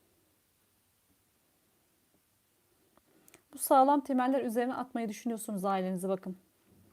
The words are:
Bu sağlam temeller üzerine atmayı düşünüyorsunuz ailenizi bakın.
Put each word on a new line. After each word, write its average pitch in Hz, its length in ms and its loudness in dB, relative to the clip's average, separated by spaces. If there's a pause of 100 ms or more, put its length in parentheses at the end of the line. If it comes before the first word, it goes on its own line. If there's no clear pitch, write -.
(3500)
Bu 285 40 -16
sağlam 277 440 6
temeller 254 440 0
üzerine 240 280 -2
atmayı 233 360 -6
düşünüyorsunuz 214 560 -6
ailenizi 190 440 -2
bakın. 190 280 -4 (560)